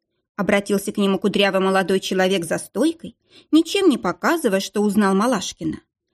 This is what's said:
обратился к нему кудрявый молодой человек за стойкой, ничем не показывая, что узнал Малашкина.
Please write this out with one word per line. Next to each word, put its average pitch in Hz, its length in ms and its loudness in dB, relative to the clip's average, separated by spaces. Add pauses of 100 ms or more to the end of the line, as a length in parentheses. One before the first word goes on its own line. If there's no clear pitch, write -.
(360)
обратился 101 560 -2
к - 60 -12
нему 98 220 0
кудрявый 190 420 0
молодой 190 380 0
человек 185 460 -2
за 170 120 -4
стойкой, 233 600 -4 (340)
ничем 339 380 2
не 240 80 4
показывая, 208 640 -2
что 208 220 -4
узнал 196 340 2
Малашкина. 202 680 -2 (320)